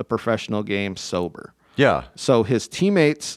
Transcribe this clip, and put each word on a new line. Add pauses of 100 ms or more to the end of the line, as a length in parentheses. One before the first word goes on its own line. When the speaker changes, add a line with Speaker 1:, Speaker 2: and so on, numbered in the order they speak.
Speaker 1:
a
professional
game
sober. (260)
Speaker 2:
Yeah. (100)
Speaker 1:
So
his
teammates